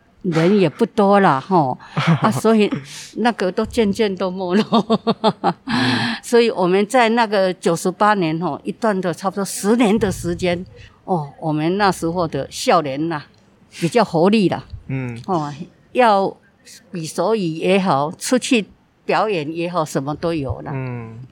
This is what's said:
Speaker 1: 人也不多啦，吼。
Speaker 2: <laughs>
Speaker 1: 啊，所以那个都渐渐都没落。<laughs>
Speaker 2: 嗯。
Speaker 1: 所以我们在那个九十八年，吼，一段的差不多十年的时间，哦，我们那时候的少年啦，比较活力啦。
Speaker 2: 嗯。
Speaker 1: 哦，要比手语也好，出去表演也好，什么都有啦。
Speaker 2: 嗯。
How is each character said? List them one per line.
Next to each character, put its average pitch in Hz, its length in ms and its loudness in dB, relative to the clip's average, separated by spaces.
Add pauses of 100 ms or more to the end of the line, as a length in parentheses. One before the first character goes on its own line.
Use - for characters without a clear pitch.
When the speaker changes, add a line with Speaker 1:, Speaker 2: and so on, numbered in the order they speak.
(240)
Speaker 1:
人 175 360 2
也 170 100 4
不 - 180 -2
多 202 340 4
啦， 151 180 4
吼。 147 380 0 (180)
Speaker 2:
<laughs> 147 260 2
Speaker 1:
啊， - 80 2
所 220 240 2
以 208 160 4 (460)
那 226 160 0
个 185 180 -2
都 220 160 -4
渐 220 240 0
渐 202 240 0
都 185 160 -4
没 185 260 -4
落。 220 440 2 (240)
<laughs> - 180 0 (220)
Speaker 2:
嗯。 240 580 -2
Speaker 1:
所 233 200 4
以 226 100 2
我 180 160 0
们 196 180 2
在 254 220 2
那 233 200 2
个 190 260 0
九 170 200 0
十 156 160 -2
八 208 260 2
年， 165 260 0
吼， 151 240 -4
一 196 80 -6
段 208 260 -2
的 175 140 -2
差 190 160 -4
不 180 80 -12
多 196 80 -4
十 214 320 0
年 226 200 4
的 196 140 0
时 175 240 -6
间， 175 300 -2 (400)
哦， 147 340 -2
我 156 140 -2
们 160 240 0
那 202 120 2
时 170 160 -4
候 170 220 -2
的 139 240 -4
少 185 300 2
年 143 260 -4
啦， 151 180 -6 (540)
比 175 80 -2
较 226 160 2
活 175 260 2
力 208 200 4
啦。 - 160 -6 (240)
Speaker 2:
嗯。 123 360 -6
Speaker 1:
哦， 151 280 -4 (380)
要 208 420 2 (580)
比 165 140 -8
手 185 300 -2
语 220 40 -2
也 170 380 0
好， 156 400 0
出 - 220 0
去 220 260 0 (400)
表 185 220 0
演 160 260 -4
也 170 160 -4
好， 175 140 -2
什 147 180 -4
么 147 140 -6
都 170 180 -4
有 135 280 -6
啦。 143 120 -10
Speaker 2:
嗯。 120 460 -10 (120)